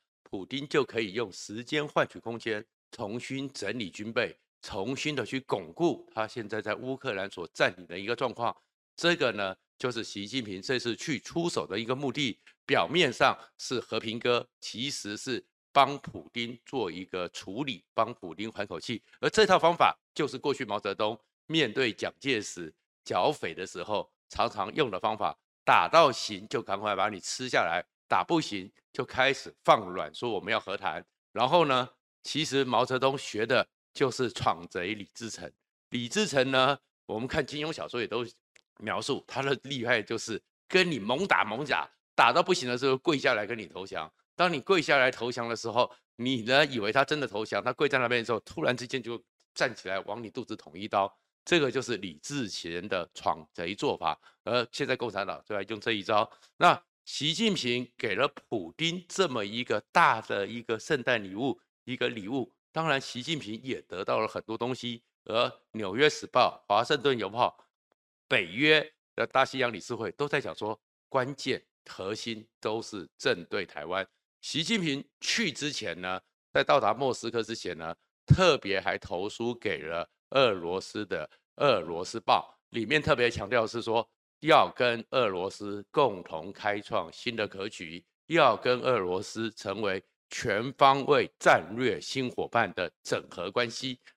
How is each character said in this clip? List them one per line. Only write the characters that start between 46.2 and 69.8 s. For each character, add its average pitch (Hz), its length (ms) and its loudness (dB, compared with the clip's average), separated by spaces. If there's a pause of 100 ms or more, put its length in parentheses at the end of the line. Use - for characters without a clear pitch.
呢， 135 220 6
以 127 140 -2
为 104 120 0
他 135 140 4
真 151 140 0
的 131 80 -2
投 107 180 -4
降， 101 180 -2
他 123 80 0
跪 143 160 2
在 139 120 2
那 120 80 2
边 120 140 2
的 110 40 -6
时 120 60 -2
候， 107 80 0
突 - 240 -8
然 127 120 2
之 123 100 -8
间 127 160 -6
就 113 220 -10 (300)
站 131 220 0
起 - 120 -14
来 95 140 -2
往 110 220 -8
你 104 60 -12
肚 117 140 -10
子 110 120 -10
捅 78 220 -16
一 104 100 -8
刀。 101 240 2 (340)
这 175 140 4
个 139 100 4
就 127 120 -2
是 117 160 -4
李 90 240 -12
自 135 280 -6
成 87 380 -8
的 92 260 -2
闯 80 400 -2
贼 90 220 -6
做 123 220 0
法， 80 220 -2 (240)
而 117 280 0
现 139 160 -4
在 127 80 0
共 120 140 -2
产 98 160 -4
党 87 200 -8
就 107 100 -6
来 98 80 -2
用 104 160 -6
这 117 120 -2
一 104 100 -2
招。 107 260 2 (300)
那 165 240 6 (240)
习 151 280 -2
近 202 200 2
平 123 340 -2 (100)
给 104 180 -2
了 135 120 2
普 92 480 -8
丁 170 320 -2
这 190 200 0
么 120 180 -2
一 113 180 -4
个 110 160 0 (120)
大 143 300 6
的 101 260 -2
一 117 160 -8
个 110 160 -2
圣 139 240 -2
诞 117 200 0
礼 95 120 -10
物， 127 240 -2 (240)
一 123 120 -8
个 123 140 -2
礼 110 180 -10
物， 127 240 -4 (200)
当 160 160 -2
然 135 120 2
习 123 220 -8
近 151 160 -4
平 113 240 -10
也 120 200 -6
得 90 220 -8
到 123 160 0
了 110 80 0
很 90 160 -8
多 110 140 -6
东 123 160 -4
西。 120 300 -8 (220)
而 123 260 0 (220)
纽 101 220 -6
约 147 140 6
时 - 160 -4
报、 - 420 2
华 104 160 4
盛 147 180 0
顿 131 160 2
邮 101 120 -4
报、 110 260 0 (720)
北 107 180 2
约 147 480 4 (220)
的 117 120 0
大 135 180 4
西 131 140 -2
洋 120 120 2
理 110 80 -8
事 - 140 -8